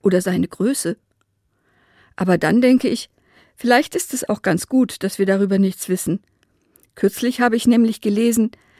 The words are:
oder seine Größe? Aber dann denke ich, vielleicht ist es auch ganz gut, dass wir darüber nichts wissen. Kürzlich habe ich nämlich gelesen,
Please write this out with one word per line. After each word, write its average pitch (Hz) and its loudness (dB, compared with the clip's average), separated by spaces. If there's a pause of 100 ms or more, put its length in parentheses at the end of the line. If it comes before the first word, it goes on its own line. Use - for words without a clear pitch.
oder 185 2
seine 180 -2
Größe? 202 -4 (1200)
Aber 180 0
dann 208 2
denke 254 4
ich, - -6 (460)
vielleicht 247 0
ist - -8
es - -6
auch 208 -4
ganz - -2
gut, - 0
dass 190 -6
wir 196 0
darüber 190 2
nichts 190 0
wissen. 185 -4 (760)
Kürzlich 240 -2
habe 240 0
ich 233 -2
nämlich 233 2
gelesen, 220 0 (280)